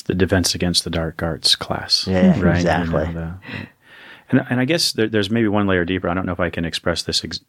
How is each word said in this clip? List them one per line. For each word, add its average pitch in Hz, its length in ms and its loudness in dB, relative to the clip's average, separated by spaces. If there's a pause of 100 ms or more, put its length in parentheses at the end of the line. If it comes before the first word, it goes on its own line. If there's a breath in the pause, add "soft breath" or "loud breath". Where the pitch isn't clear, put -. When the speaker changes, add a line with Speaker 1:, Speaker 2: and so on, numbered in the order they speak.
Speaker 1:
the - 120 -14
Defense 90 400 2
Against 87 280 0
the 87 60 -8
Dark 82 340 -4
Arts 82 320 0
class. - 520 -4
Speaker 2:
Yeah, 107 340 4
Speaker 1:
Right? 87 160 4
Speaker 2:
exactly. 82 500 2
Speaker 1:
You 85 60 -4
know, 82 200 -6 (160 loud breath)
the, - 180 -10 (640 loud breath)
and, 131 200 2
and 123 120 0
I 131 40 2
guess 160 280 0
there, 110 160 0
there's 104 200 0
maybe 113 200 2
one 104 180 2
layer 92 180 4
deeper. 92 220 -2
I 87 60 0
don't 92 120 -2
know 92 60 -2
if 85 80 -6
I 90 100 2
can 85 160 -4
express 82 380 -2
this. - 220 -2
Ex-, - 240 -8